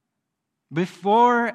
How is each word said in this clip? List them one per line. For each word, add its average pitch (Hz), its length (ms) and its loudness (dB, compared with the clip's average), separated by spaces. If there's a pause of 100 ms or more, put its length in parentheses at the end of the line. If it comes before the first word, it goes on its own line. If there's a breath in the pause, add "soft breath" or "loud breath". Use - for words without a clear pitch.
(720)
before 226 800 0